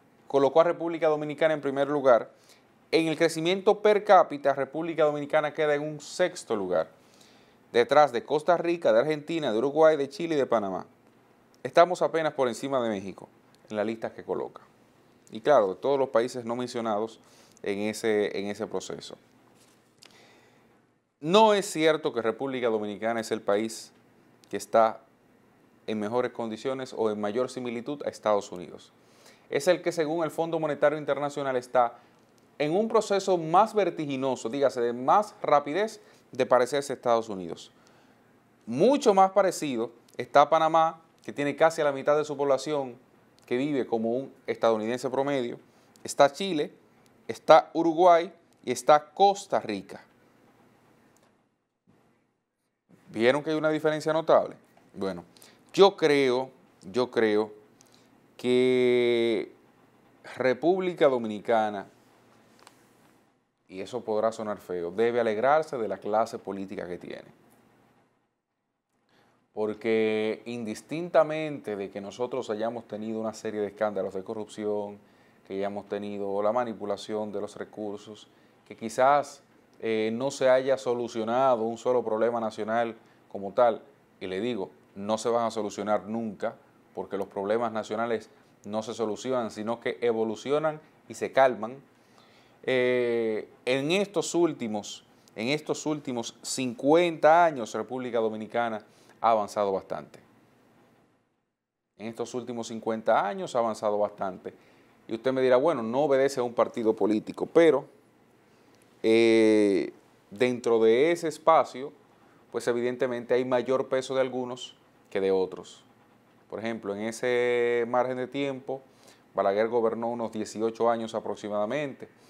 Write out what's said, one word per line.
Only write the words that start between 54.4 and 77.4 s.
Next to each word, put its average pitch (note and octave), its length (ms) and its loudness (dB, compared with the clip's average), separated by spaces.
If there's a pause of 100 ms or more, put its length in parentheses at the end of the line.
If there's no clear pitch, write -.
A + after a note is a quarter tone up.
Bueno, F#2+ 320 -8 (480)
yo G3 240 6
creo, C3+ 540 2 (400)
yo B2 220 -2
creo G#2+ 400 2 (840)
que B2 1160 2 (840)
República D#3+ 720 2
Dominicana, G#2+ 800 -2 (1800)
y F#2+ 140 -14
eso A2 220 -8
podrá A2 280 0
sonar G#2+ 280 -8
feo, F2 320 -6
debe A#2 300 0
alegrarse B2+ 580 0
de G#2+ 100 -4
la F#2+ 100 -4
clase A2 400 -2
política F#2+ 480 -10
que F2 120 -10
tiene. - 260 -14 (2250)
Porque A2 920 0
indistintamente D3+ 1300 -2
de G2 160 -8
que G2+ 100 -10
nosotros A#2 500 -6
hayamos A2+ 360 -6
tenido A2 340 -8
una A2 140 -6
serie G#2+ 280 -8
de G2+ 60 -2
escándalos G2 460 -4
de F#2+ 80 -6
corrupción, G#2 760 -6 (500)
que F#2+ 60 -10
hayamos G2+ 340 -6
tenido G2+ 540 -6
la G#2 100 2
manipulación G#2+ 800 -6
de G2+ 80 -6